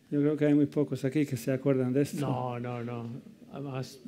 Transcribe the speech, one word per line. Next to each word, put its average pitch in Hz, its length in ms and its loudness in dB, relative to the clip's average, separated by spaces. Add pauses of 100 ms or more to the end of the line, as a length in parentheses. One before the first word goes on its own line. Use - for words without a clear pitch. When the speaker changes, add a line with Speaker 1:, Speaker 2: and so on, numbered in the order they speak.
Speaker 1:
Yo 147 120 2
creo 147 160 4
que 147 80 4
hay 147 80 6
muy 147 120 6
pocos 143 400 0
aquí 143 200 2
que 139 120 -2
se - 140 -2
acuerdan 131 420 2
de 139 100 4
esto. 143 180 -4
Speaker 2:
No, 127 380 -2
no, 120 240 -6
no. 120 520 -10 (160)
Además, 135 560 -10